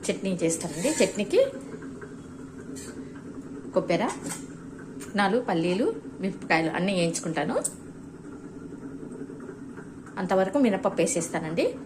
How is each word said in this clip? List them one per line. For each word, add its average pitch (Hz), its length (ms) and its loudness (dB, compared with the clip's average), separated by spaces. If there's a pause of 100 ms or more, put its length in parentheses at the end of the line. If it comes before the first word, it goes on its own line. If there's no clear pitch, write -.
చట్నీ 196 260 0 (120)
చేస్తానండి. 165 460 2 (100)
చట్నీకి 285 420 6 (2250)
కొబ్బరి, 185 340 4 (920)
పుట్నాలు, 202 360 2 (120)
పల్లీలు, 180 380 4 (340)
మిరపకాయలు 165 560 2
అన్నీ 190 220 4
వేయించుకుంటాను. 165 560 2 (2750)
అంతవరకు 190 440 4
మినపప్పు 196 360 4
వేసేస్తానండి. 165 640 2 (200)